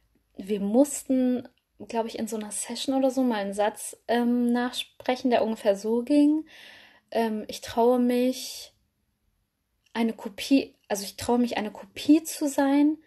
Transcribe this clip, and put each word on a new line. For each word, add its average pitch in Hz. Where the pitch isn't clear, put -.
wir 202
mussten, 247
glaub 226
ich, 226
in 226
so 220
einer 214
Session 247
oder 262
so 262
mal 240
einen 196
Satz, 208
ähm, 240
nachsprechen, 247
der 233
ungefähr 220
so 220
ging. 294
Ähm, 220
ich -
traue 247
mich, 247
eine 226
Kopie, -
also 196
ich -
traue 247
mich, 240
eine 208
Kopie -
zu -
sein, 285